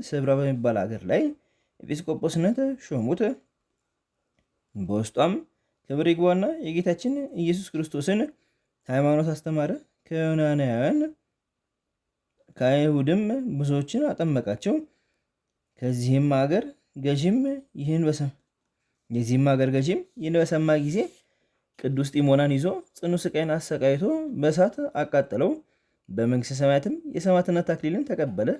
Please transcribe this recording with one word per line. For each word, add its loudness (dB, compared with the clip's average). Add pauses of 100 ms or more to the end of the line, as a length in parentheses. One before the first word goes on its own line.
ስብራ -2
በሚባል 0
አገር -4
ላይ 2 (560)
ኤጲስቆጶስነት -2 (240)
ሾሙት። -2 (1500)
በውስጧም 0 (560)
ክብር 0
ይግባውና 2 (160)
የጌታችን -2 (220)
ኢየሱስ -2
ክርስቶስን -2 (720)
ሃይማኖት 2
አስተማረ። -2 (320)
ከዮናናውያን 0 (1600)
ከአይሁድም 2 (300)
ብዙዎችን -2
አጠመቃቸው። -2 (1080)
ከዚህም 2
አገር 2 (340)
ገዥም 0 (380)
ይህን -2
በሰ-፣ 0 (800)
የዚህም 2
አገር 2
ገዥም 0 (160)
ይህን -2
በሰማ 2
ጊዜ -2 (840)
ቅዱስ -2
ጢሞናን 4
ይዞ 0 (280)
ጽኑ -2
ስቃይን -2
አሰቃይቶ 0 (340)
በእሳት 2 (200)
አቃጠለው። 0 (580)
በመንግሥተ 0
ሰማያትም 2 (160)
የሰማዕትነት 2
አክሊልን -2
ተቀበለ። -2 (100)